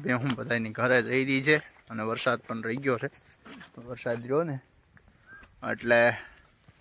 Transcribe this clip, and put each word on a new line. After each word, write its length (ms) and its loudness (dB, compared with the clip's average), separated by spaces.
ભેહું 340 0
બધાયની 400 -4
ઘરે 200 4
જઈ 220 2
રહી 180 0
છે 100 6
અને 200 -6
વરસાદ 380 0
પણ 200 -8
રહી 160 -4
ગયો 200 0
છે. 60 -6
વરસાદ 360 -6
રહ્યો 240 2
ને 60 -4
એટલે 280 4